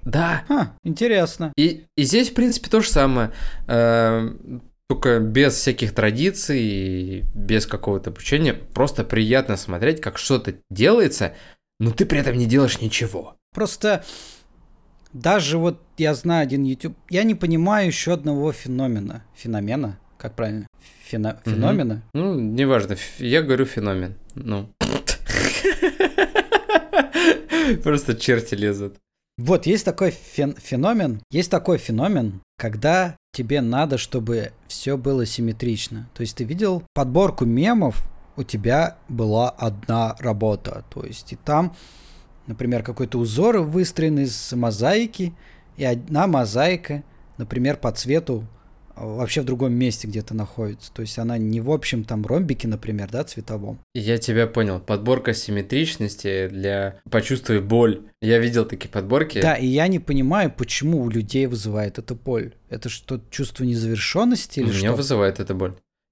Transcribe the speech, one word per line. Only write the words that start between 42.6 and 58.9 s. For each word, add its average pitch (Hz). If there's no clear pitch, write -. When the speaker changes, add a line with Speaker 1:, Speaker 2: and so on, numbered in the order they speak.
Speaker 2:
какой-то 123
узор 143
выстроен 160
из 131
мозаики, 160
и 139
одна 139
мозаика, 143
например, 127
по 127
цвету, 131
э, -
вообще 113
в 131
другом 127
месте 120
где-то 107
находится. 107
То 117
есть 110
она 117
не 110
в 120
общем 127
там 107
ромбике, 139
например, 104
да, 120
цветовом. 104
Speaker 1:
Я 113
тебя 113
понял. 104
Подборка 113
симметричности 101
для 98
«Почувствуй 113
боль». 107
Я 113
видел 117
такие -
подборки. 113